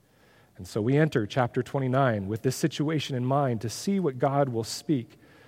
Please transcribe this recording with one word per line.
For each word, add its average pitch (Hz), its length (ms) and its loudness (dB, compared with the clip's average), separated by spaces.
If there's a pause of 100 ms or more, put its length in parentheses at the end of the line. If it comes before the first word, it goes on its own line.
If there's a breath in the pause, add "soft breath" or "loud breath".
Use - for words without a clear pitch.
(560 soft breath)
And 92 120 -14
so 110 120 -2
we 127 160 2
enter 143 300 4
chapter 123 380 0
twenty-nine 127 640 0
with 110 140 -4
this 127 120 0
situation 151 640 -2
in 123 80 -2
mind 131 380 0
to 117 60 -4
see 196 300 -2
what 135 220 -2
God 139 300 2
will 113 120 -2
speak - 560 -4 (300 soft breath)